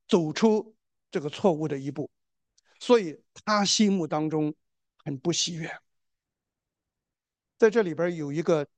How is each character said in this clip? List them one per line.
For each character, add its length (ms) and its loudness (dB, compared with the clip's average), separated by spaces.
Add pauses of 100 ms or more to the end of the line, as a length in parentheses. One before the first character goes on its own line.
走 260 2
出 440 2 (340)
这 100 -6
个 80 -8
错 220 2
误 160 -2
的 100 -4
一 140 -8
步， 180 -8 (680)
所 220 4
以 200 -8 (240)
他 200 2
心 260 4
目 160 0
当 240 -2
中 240 -2 (440)
很 200 -8
不 140 -2
喜 220 -2
悦。 140 -10 (1900)
在 100 6
这 140 2
里 100 -2
边 220 -4
有 180 -8
一 80 -4
个 240 0 (140)